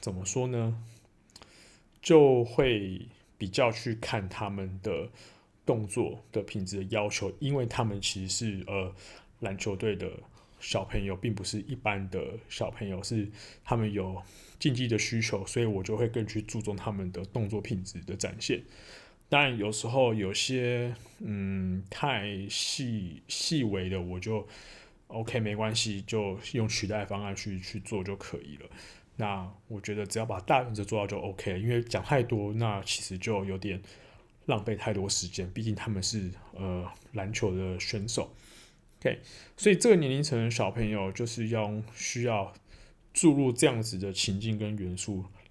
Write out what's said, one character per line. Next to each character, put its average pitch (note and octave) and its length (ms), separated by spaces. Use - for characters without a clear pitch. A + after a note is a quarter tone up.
怎 G2 140
么 F#2 100
说 B2+ 220
呢？ A2+ 360
就 C#3 440
会 G#2+ 580
比 G2+ 100
较 A#2 240
去 A2+ 260
看 A2 320
他 G2+ 200
们 F#2+ 340
的 F#2+ 280
动 A2 200
作 A2 460
的 G#2 100
品 G2 220
质 F#2+ 140
的 F#2+ 60
要 G#2 260
求， F#2+ 200
因 C#3 140
为 B2+ 120
他 A#2 180
们 G2+ 160
其 F#2+ 260
实 - 20
是， G2 380
呃， F#2 280
篮 G2 180
球 G2 180
队 G#2+ 180
的 F2+ 160
小 - 240
朋 G2+ 200
友， F#2+ 100
并 G#2 200
不 G2 100
是 G#2 160
一 B2+ 160
般 G2 320
的 F#2+ 300
小 - 220
朋 G#2 180
友， F#2+ 140
是 G#2+ 260
他 - 140
们 G#2+ 160
有 F#2 300
竞 C#3+ 160
技 B2 140
的 A2 100
需 A2+ 220
求， G2+ 260
所 - 160
以 A#2 40
我 G2 160
就 G#2+ 120
会 A2+ 140
更 A2+ 180
去 A2 140
注 G#2+ 220
重 G#2 120
他 G2 160
们 F#2+ 220
的 F2+ 140
动 A2 200
作 G#2 140
品 G2 240
质 F2+ 160
的 - 160
展 - 240
现。 - 220
当 D3 140
然 B2 160
有 G#2 120
时 A2 160
候 A#2+ 280
有 G2 180
些， B2 640
嗯， F#2+ 720
太 G2+ 580
细， G#2 800
细 - 340
微 F#2+ 280
的， F#2+ 100
我 F2+ 180
就， G#2+ 300
OK， A2+ 300
没 G#2+ 160
关 A2 220
系， G#2 260
就 G2+ 360
用 A2+ 140
取 G#2 200
代 G#2 180
方 G2+ 180
案 G2 140
去， F#2+ 240
去 - 200
做 G2+ 220
就 G2 140
可 - 220
以 D2 180
了。 - 140
那 G2 360
我 G#2+ 140
觉 G#2 140
得 G#2 120
只 G#2 120
要 A2 60
把 G2+ 160
大 C3 220
原 A#2 120
则 G#2 80
做 G#2+ 160
到 G2+ 80
就 G2+ 120
OK G2 340
了， F2+ 60
因 G#2+ 100
为 A#2+ 140
讲 G#2+ 200
太 C#3 200
多， G#2+ 320
那 G#2+ 300
其 - 180
实 F#2 160
就 G2 260
有 F#2+ 140
点 F#2 220
浪 A2 180
费 A2 100
太 G#2 200
多 G2+ 140
时 - 200
间， F#2 240
毕 A2+ 100
竟 A2+ 120
他 - 160
们 F#2+ 120
是， F#2+ 280
呃， F2+ 340
篮 G2+ 200
球 G2+ 220
的 F#2 240
选 G#2+ 300
手。 - 240
OK， - 200
所 - 140
以 F#3+ 60
这 A#3+ 140
个 G3 60
年 D3 140
龄 C#3 120
层 A#2+ 200
的 A#2 80
小 G#2+ 200
朋 A2+ 180
友 G2 240
就 A#2 140
是 A2+ 220
要， G#2+ 340
需 - 280
要 G#2+ 320
注 D#3 220
入 C3+ 180
这 D#3 140
样 A#2 160
子 A2+ 160
的 G2 140
情 G2 280
境 A2 160
跟 G#2 200
元 F2+ 200
素 F#2 280